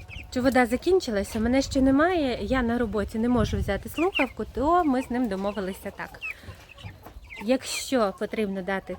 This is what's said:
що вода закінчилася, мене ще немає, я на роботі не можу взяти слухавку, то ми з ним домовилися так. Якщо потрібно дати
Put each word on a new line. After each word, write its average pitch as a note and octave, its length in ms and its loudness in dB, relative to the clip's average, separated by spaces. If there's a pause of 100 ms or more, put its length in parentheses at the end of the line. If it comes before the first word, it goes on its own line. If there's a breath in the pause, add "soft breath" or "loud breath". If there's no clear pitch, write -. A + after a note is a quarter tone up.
(300)
що B3 120 -2
вода B3 240 6
закінчилася, A#3 720 0
мене B3 220 4
ще - 180 0
немає, C#4 600 4
я A#3+ 220 0
на A#3 160 0
роботі G#3 400 -2
не A#3 100 2
можу B3 300 2
взяти G3 300 -2
слухавку, D4+ 560 -2 (100)
то E4 300 4
ми C4 180 2
з - 80 -12
ним A#3+ 180 0
домовилися G3 680 -4
так. F3 240 -12 (1200 loud breath)
Якщо A3+ 760 0
потрібно G3+ 440 -4
дати F#3 360 -4